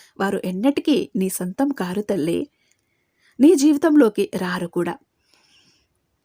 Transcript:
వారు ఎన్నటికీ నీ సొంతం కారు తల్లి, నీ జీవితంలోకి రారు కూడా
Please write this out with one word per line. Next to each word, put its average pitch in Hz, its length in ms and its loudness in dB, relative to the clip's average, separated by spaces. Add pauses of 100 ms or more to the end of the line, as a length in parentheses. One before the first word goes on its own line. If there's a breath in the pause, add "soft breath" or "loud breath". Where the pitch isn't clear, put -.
(200 soft breath)
వారు 196 240 -2
ఎన్నటికీ 247 720 -2
నీ 190 120 -2
సొంతం 190 400 -4
కారు 190 340 -6
తల్లి, 170 460 -4 (920)
నీ 302 140 8
జీవితంలోకి 285 840 2
రారు 180 300 -6
కూడా 170 320 -6 (1300)